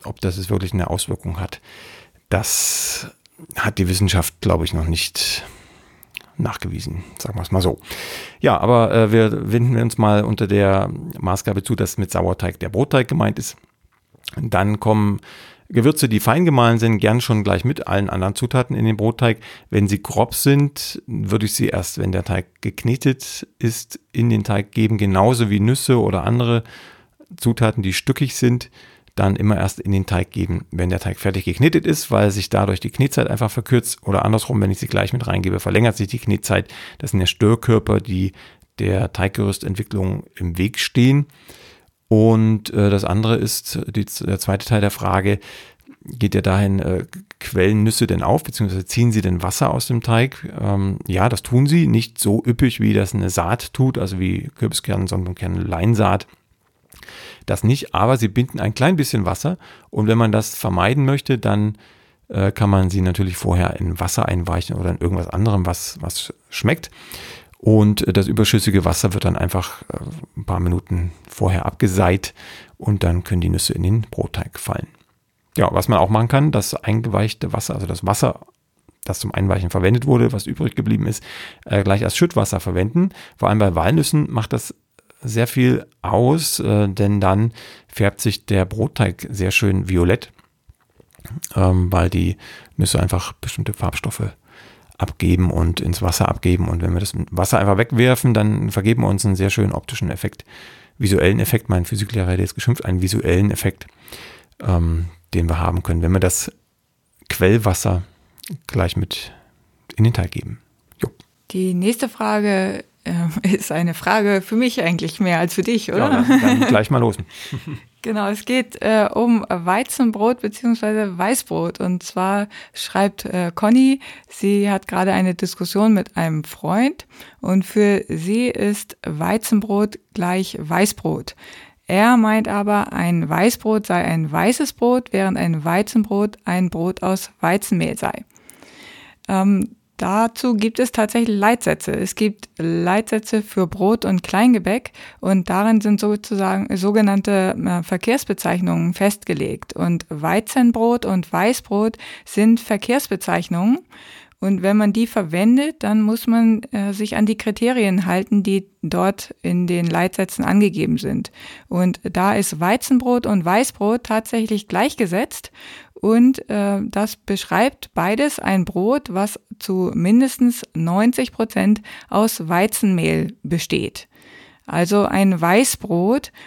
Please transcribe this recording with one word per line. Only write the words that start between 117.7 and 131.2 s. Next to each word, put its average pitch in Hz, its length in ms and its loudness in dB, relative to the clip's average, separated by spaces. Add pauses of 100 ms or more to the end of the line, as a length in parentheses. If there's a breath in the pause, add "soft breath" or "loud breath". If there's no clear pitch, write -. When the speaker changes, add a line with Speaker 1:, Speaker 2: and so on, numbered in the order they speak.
Speaker 2:
Genau, 208 280 -4
es 208 160 -8
geht, 247 340 -2
äh, 220 320 2
um 233 380 2
Weizenbrot 214 920 0
beziehungsweise 214 760 -2
Weißbrot. 180 640 -2
Und 180 220 -2
zwar 196 460 -2 (240 loud breath)
schreibt, - 540 -2
äh, 180 280 -4
Conny, 262 460 4 (260 loud breath)
sie 202 440 0
hat 190 180 -4
gerade 185 240 0
eine 185 220 2
Diskussion 196 580 0
mit 185 240 0
einem 160 280 -2
Freund 233 640 -2 (360 loud breath)
und 190 200 2
für 202 460 2
sie 190 380 -2
ist - 500 -4 (100)
Weizenbrot 208 920 0 (160)
gleich 185 440 -2
Weißbrot. 170 800 -2 (500 loud breath)